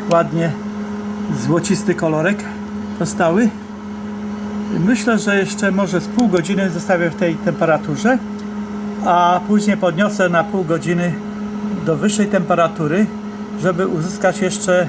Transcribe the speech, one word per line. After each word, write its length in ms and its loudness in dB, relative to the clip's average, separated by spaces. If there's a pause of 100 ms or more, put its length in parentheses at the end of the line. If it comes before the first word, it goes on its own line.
(100)
ładnie, 420 2 (920)
złocisty 480 2
kolorek 500 0 (540)
dostały. 500 2 (1400)
Myślę, 320 4
że 200 2
jeszcze 320 0
może 300 2
z 60 -4
pół 220 2
godziny 420 2
zostawię 400 0
w 60 -6
tej 180 0
temperaturze, 840 2 (880)
a 440 4
później 280 4
podniosę 520 2
na 160 2
pół 200 -2
godziny 500 0 (720)
do 100 2
wyższej 300 2
temperatury, 800 2 (540)
żeby 260 0
uzyskać 520 0
jeszcze 500 2